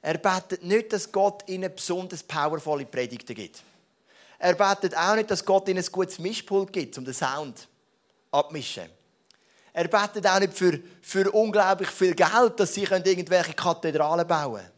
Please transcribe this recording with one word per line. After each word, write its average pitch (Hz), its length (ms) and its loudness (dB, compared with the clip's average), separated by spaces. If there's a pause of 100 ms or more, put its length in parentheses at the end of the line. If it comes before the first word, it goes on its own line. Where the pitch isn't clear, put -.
Er 156 160 -2
betet 185 460 -2
nicht, 220 280 0
dass 202 200 -4
Gott 202 360 0
ihnen 185 240 -6
besonders 180 520 -6
powervolle 151 640 -4
Predigten 123 480 -8
gibt. 101 260 -14 (800)
Er 180 160 4
betet 196 420 0
auch 175 160 2
nicht, 214 160 0
dass 185 160 -2
Gott 196 240 2
ihnen 185 140 0
ein - 80 -6
gutes 180 260 -4
Mischpult 196 560 -4
gibt, 151 240 -6
um 127 80 -10
den 131 80 -10
Sound 139 540 -6 (640)
abmischen. 139 580 -2 (840)
Er 170 140 0
betet 208 380 2
auch 190 140 6
nicht 190 140 2
für, 175 260 2 (240)
für 190 280 2
unglaublich 196 580 2
viel 180 260 2
Geld, 226 440 4
dass 185 140 2
sie 202 120 -2
können 185 200 0
irgendwelche 175 480 0
Kathedralen 165 720 0
bauen 143 340 -2
können. 90 160 -20